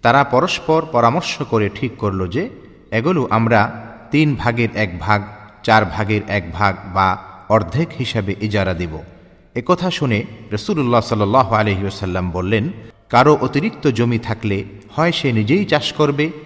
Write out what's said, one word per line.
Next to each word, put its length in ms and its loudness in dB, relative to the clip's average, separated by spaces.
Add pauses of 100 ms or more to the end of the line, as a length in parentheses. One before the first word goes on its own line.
তারা 200 6
পরস্পর 560 0 (120)
পরামর্শ 420 2 (100)
করে 320 0
ঠিক 220 -4
করল 300 -2
যে 160 -4 (480)
এগুলো 380 0
আমরা 300 4 (500)
তিন 260 4
ভাগের 400 0
এক 240 -2
ভাগ, 200 0 (440)
চার 220 6
ভাগের 420 -2
এক 240 -2
ভাগ 220 0 (200)
বা 140 2 (420)
অর্ধেক 480 2
হিসাবে 340 -2 (100)
ইজারা 320 0
দেব। 200 -4 (640)
একথা 360 0
শুনে 280 0 (320)
রাসূলুল্লাহ 500 0
সাল্লাল্লাহু 540 2
আলাইহি 280 0
ওয়াসাল্লাম 480 -4
বললেন, 340 0 (440)
কারো 320 6
অতিরিক্ত 460 -2
জমি 320 0
থাকলে 380 -4 (340)
হয় 220 0
সে 180 -2
নিজেই 340 2
চাষ 280 0
করবে 320 2 (200)